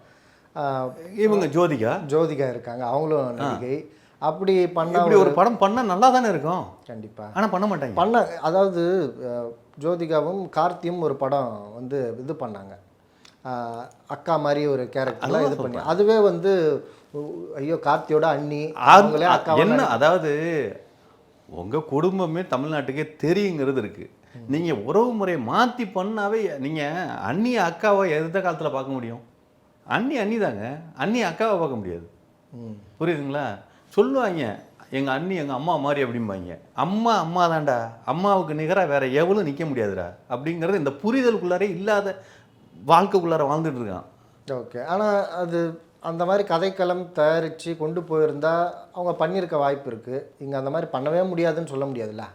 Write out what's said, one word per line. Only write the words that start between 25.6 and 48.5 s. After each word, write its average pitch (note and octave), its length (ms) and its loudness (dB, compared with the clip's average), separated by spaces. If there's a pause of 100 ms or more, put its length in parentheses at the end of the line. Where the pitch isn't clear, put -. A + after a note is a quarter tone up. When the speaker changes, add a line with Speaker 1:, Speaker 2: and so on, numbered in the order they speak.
Speaker 2:
பண்ணாவே, G3+ 760 -4
நீங்க D3+ 480 -4 (160)
அண்ணி G#3 360 0
அக்காவை G3 520 2
எந்த E3 300 -2
காலத்துல E3 320 -2
பார்க்க C3+ 200 -4
முடியும்? A#2+ 300 -8 (640)
அண்ணி B3 320 -2
அண்ணி A3 200 -2
தாங்க, C3 400 -4 (180)
அண்ணி G#3+ 280 0
அக்காவை G3 360 0
பார்க்க D3 160 -2
முடியாது. F2 340 -8 (400)
Speaker 1:
ம். A2 540 -14
Speaker 2:
புரியுதுங்களா? C#3+ 420 -2 (440)
சொல்லுவாங்க, G3 680 0 (320)
"எங்க C3+ 200 -2
அண்ணி E3+ 240 -2
எங்க C#3+ 180 -4
அம்மா D#3+ 220 0
மாதிரி" C#3 280 0
அப்படிம்பாங்க. G2 560 -4 (140)
அம்மா G#3 440 0
அம்மா E3+ 320 2
தான்டா, C#3 400 0 (160)
அம்மாவுக்கு F3 480 2
நிகரா D#3+ 340 2
வேற C#3+ 120 2
எவளும் D#3 480 2
நிக்க C#3+ 180 -4
முடியாதுடா G2+ 480 -2 (160)
அப்படிங்கிறது D#3+ 440 -2
இந்த D#3 160 0
புரிதலுக்குள்ளாரே G3+ 720 2
இல்லாத G3 580 0 (680)
வாழ்க்கைக்குள்ளார E3+ 540 4
வாழ்ந்துட்டு D3 420 0
இருக்கான். F#2+ 200 -8 (440)
Speaker 1:
ஓகே. B2 360 -8
ஆனா G3 440 0
அது E3+ 520 -4 (200)
அந்த E3 260 -4
மாதிரி G3+ 220 2
கதைக்களம் F3+ 680 0
தயாரிச்சு D#3+ 600 0
கொண்டு D#3+ 240 -4
போயிருந்தா D#3+ 680 0 (240)